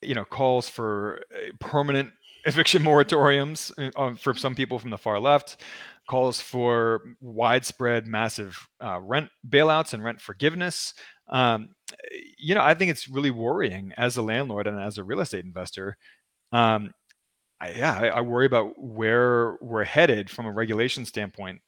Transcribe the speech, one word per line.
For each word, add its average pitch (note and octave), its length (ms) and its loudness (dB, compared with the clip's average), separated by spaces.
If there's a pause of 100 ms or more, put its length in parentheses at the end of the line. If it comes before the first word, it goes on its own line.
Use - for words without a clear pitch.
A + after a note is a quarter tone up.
you - 120 -4
know, A2+ 100 -4
calls B2+ 460 0
for G#2 540 -6 (120)
a - 220 -10
permanent C#3+ 540 0 (160)
<laughs> - 180 -10
eviction D#3 380 4
moratoriums, D3 960 4
uh, C#3 220 -6
um, B2 140 -2
from B2+ 220 -2
some C3 160 -4
people B2+ 240 -2
from A#2 140 -10
the G2+ 80 -8
far G#2 200 -2
left, C#3 420 2 (460)
calls B2+ 320 0
for A#2 600 0 (200)
widespread, A#2+ 880 0
massive, G#2+ 600 -6 (160)
uh, F#2+ 180 -6
rent B2 280 -2 (200)
bailouts D#3 440 4
and G#2+ 100 -8
rent A#2 180 -8
forgiveness. D#3+ 720 -4 (360)
Um, A#2 400 2 (680)
you D3+ 180 -2
know, G#3 80 4
I D3+ 120 6
think F3 160 2
it's - 180 -6
really C3+ 220 0
worrying A2+ 680 -4
as A#2+ 200 0
a B2 40 -2
landlord A2 460 -2
and G#2 120 -6
as G2+ 200 -8
a G2 40 -8
real F#2+ 180 -4
estate F2+ 240 -6
investor. F#2 520 -10 (540)
Um, A2+ 420 2 (680)
I, F2 120 -8
yeah, A#2 280 0
I, A#2 80 2
I A2 140 0
worry A#2+ 240 2
about A#2 320 2
where A#2 840 0
we're A2+ 240 -4
headed A#2 440 4
from A#2+ 160 -10
a A2 60 -8
regulation A2+ 540 -2
standpoint F#2+ 640 -10